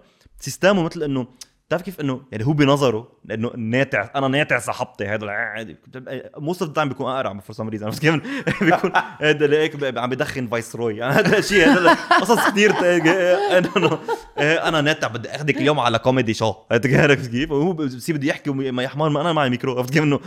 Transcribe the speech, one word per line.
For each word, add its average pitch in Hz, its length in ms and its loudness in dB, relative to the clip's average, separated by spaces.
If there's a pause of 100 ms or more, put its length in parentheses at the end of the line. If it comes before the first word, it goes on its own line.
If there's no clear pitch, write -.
(420)
سيستمه 180 420 2
مثل 165 200 -4
إنه، 135 240 -2 (420)
بتعرف 175 140 -2
كيف 180 180 -12
إنه، 135 200 -4 (120)
يعني 110 140 -4
هو 147 60 2
بنظره، 139 600 2 (120)
لأنه 113 320 -4
ناتع، 117 600 -2
أنا 139 120 0
ناتع 143 300 0
صاحبتي، 113 500 -6
هيدا 107 180 -4
الع-، 101 40 -6
عادي. 107 460 -8 (600)
Most 160 200 -6
of 180 100 -4
the 147 100 -8
time 160 40 0
بيكون 131 300 -4
أقرع 120 300 -6
for 107 140 -18
some 110 160 -8
reason. 107 120 -8
<laughs> - 0 -
عرفت 110 160 -6
كيف؟ 156 160 2 (300)
<laughs> - 200 -2
بيكون 170 280 2 (280)
هيدا 151 240 2
اللي 143 120 2
هيك 156 200 0
ب-، 135 220 -4
عم 123 120 -4
بدخن 131 360 -6
فايس 113 300 -6
روي. 113 200 -4
<laughs> - 0 -
يعني 120 180 -4
هذا 208 240 2
الشيء، 185 300 4
هذا 175 260 6
قصص 233 560 2
كتير 202 200 4
ت-، - 120 0
إنه، 180 920 4
إنه، 156 220 2 (400)
إيه، 151 300 0
أنا 160 120 0
ناتع 151 280 0
بدي 113 200 -10
أخدك 139 280 -4
اليوم 143 240 2
على 117 180 2
كوميدي 127 360 2
شو. 110 200 -2 (160)
عرفت 117 160 2
كيف؟ 143 420 4
كيف؟ 120 220 -4
وهو 147 220 0
بصير 151 440 -4
بده 139 120 -2
يحكي 160 220 -4
وما، 135 200 -2
ما 123 120 -2
يحمر، 143 260 -2
ما 147 120 0
أنا 170 120 0
معي 147 180 2
ميكرو. 123 280 -2
عرفت 127 140 -4
كيف؟ 156 100 2
إنه، 143 240 2